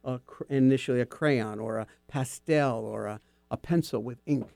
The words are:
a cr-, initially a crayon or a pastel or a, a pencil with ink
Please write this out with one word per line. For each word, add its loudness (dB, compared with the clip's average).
a -6
cr-, -14
initially 4
a 0
crayon 0
or -4
a -6
pastel 0
or -6
a, -8
a -4
pencil 0
with -10
ink 0